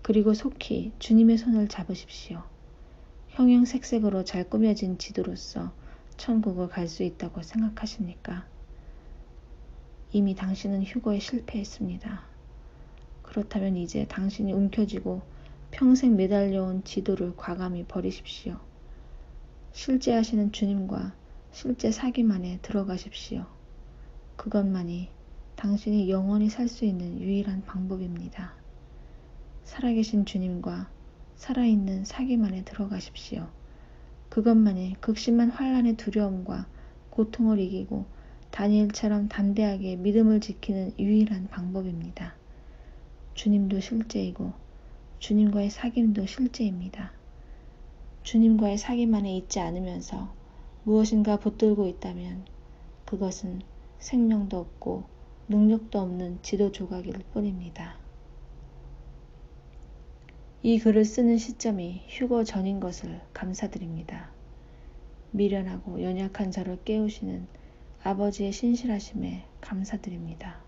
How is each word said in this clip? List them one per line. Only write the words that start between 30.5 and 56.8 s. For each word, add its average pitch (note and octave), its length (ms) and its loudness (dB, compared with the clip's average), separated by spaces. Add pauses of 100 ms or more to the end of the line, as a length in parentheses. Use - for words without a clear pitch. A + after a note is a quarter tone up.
살아있는 G#3 640 2
사귐 B3 400 0
안에 F#3 220 -2
들어가십시오. - 840 -6 (800)
그것만이 G#3 720 4
극심한 A#3 520 2
환란의 B3 440 2
두려움과 F#3+ 720 -2 (440)
고통을 A3 480 2
이기고 F#3+ 460 -2 (460)
다니엘처럼 G#3 800 2
담대하게 G3+ 640 0
믿음을 G#3+ 460 6
지키는 F#3+ 580 -4
유일한 G#3 480 4
방법입니다. F3 880 -6 (1000)
주님도 G3 460 2
실제이고 G3 720 -4 (680)
주님과의 G#3 500 4
사귐도 A3 580 2
실제입니다. G3 840 -4 (1120)
주님과의 G#3+ 540 6
사귐 A#3+ 380 2
안에 G3 220 0
있지 F#3 220 -4
않으면서 F3+ 760 -6 (500)
무엇인가 G#3+ 540 6
붙들고 G#3 500 4
있다면 F3+ 580 -8 (600)
그것은 F#3+ 560 -4 (380)
생명도 A3 600 2
없고 - 440 -6 (440)
능력도 G#3+ 520 4
없는 F3+ 420 -4
지도 G3 300 2
조각일 F3+ 420 -8 (200)